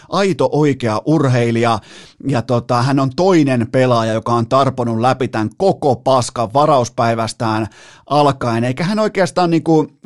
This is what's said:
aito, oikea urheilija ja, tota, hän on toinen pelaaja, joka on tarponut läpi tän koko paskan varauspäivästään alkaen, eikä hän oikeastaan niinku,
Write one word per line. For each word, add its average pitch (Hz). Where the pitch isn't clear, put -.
aito, 185
oikea 131
urheilija 120
ja, 123
tota, 123
hän 139
on 135
toinen 151
pelaaja, 120
joka 113
on 123
tarponut 127
läpi 127
tän 110
koko 156
paskan 123
varauspäivästään 117
alkaen, 131
eikä 131
hän 208
oikeastaan 190
niinku, 160